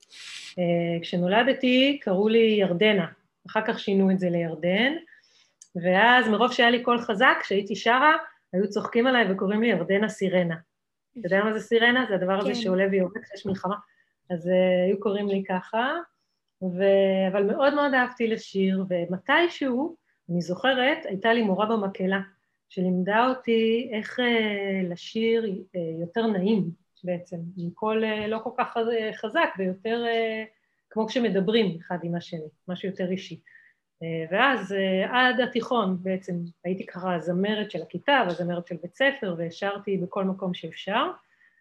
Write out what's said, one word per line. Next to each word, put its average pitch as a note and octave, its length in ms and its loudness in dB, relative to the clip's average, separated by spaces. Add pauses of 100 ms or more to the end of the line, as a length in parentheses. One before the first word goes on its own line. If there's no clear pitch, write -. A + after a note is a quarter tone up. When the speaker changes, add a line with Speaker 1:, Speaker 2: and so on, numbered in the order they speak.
(580)
Speaker 1:
אה, E3+ 440 0
כשנולדתי B3+ 1000 2
קראו G3+ 260 2
לי A3+ 320 6
ירדנה, F#3 460 4 (440)
אחר G#3+ 160 0
כך A3+ 140 -2
שינו F#3+ 300 4
את F#3+ 80 2
זה F#3 120 0
לירדן, E3+ 600 0 (920)
ואז A3 460 6
מרוב A3 240 2
שהיה A#3+ 180 4
לי A#3+ 120 2
קול A#3+ 180 2
חזק, A#3+ 400 2
כשהייתי G3+ 360 -4
שרה, C4 360 4 (400)
היו G3+ 160 0
צוחקים G#3 380 0
עליי A#3 260 4
וקוראים G3+ 300 0
לי A#3+ 60 2
ירדנה G3 400 2
סירנה. F3+ 480 0 (640)
אתה G#3+ 80 -8
יודע G3 180 2
מה A3 80 0
זה G#3+ 80 -4
סירנה? A#3+ 480 4
זה G3+ 60 0
הדבר F#3 240 0
הזה G3+ 100 0
Speaker 2:
כן. A3 60 -2
Speaker 1:
שעולה G3 360 0
ויורד F#3+ 220 0 (100)
כשיש - 240 -14
מלחמה. F#3+ 300 -4 (540)
אז, E3+ 180 -6
אה, F#3 380 4
היו G3+ 140 0
קוראים G3+ 280 -2
לי G3 200 0
ככה, A3 440 -2 (680)
ו-, F#3+ 720 2
אבל G3 100 0
מאוד C4 320 2
מאוד C#4+ 200 2
אהבתי A#3+ 320 0
לשיר, F#3+ 640 -2
ומתישהו, C4 1040 -2 (340)
אני F3 100 -2
זוכרת, B3+ 640 0
הייתה G3+ 280 0
לי A#3 100 2
מורה G3+ 240 0
במקהלה, G3 540 -2 (480)
שלימדה F#3 600 0
אותי A#3 640 0
איך, G#3+ 280 -6
אה, G#3 680 0
לשיר, A3+ 560 -2 (320)
אה, F3+ 40 -4 (200)
יותר A3 260 -2
נעים G3 380 2 (400)
בעצם, F3 320 -6 (200)
עם F3 140 -6
קול, A3 340 -2
אה, G#3+ 220 -2
לא G#3+ 180 -4
כל A#3 140 -8
כך A#3+ 140 -2
חז-, A3+ 160 -2
אה, A3+ 260 -2
חזק, C#4+ 340 0 (100)
ויותר, G#3 480 -4
אה, A3+ 380 -2 (460)
כמו G#3+ 180 -2
כשמדברים G3+ 720 2
אחד F3+ 220 -8
עם E3+ 120 -4
השני, E3 340 -8 (200)
משהו F3+ 200 -6
יותר F#3 220 -4
אישי. F#3+ 300 -8 (600)
אה, E3 60 -8 (220)
ואז, G#3 420 0
אה, G3 560 2
עד B3 120 0
התיכון A3 600 0
בעצם F#3+ 300 -4 (320)
הייתי F#3+ 220 -4
ככה F3+ 280 -4
הזמרת F#3 560 -2
של D#3+ 120 -6
הכיתה, F3 440 2
והזמרת F3 400 -4
של F3 160 -10
בית F3+ 140 -14
ספר, C4+ 420 0
והשרתי G3 580 -4
בכל F#3+ 280 -4
מקום F#3+ 300 -4
שאפשר, F#3+ 500 -4 (560)